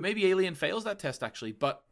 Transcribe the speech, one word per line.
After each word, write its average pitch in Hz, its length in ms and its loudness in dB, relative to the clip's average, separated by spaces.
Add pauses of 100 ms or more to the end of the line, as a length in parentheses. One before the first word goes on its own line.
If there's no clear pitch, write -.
maybe 202 280 2
Alien 185 260 4
fails 202 300 -2
that 214 140 -6
test, 135 240 -6
actually, 110 300 -6
but 139 400 -2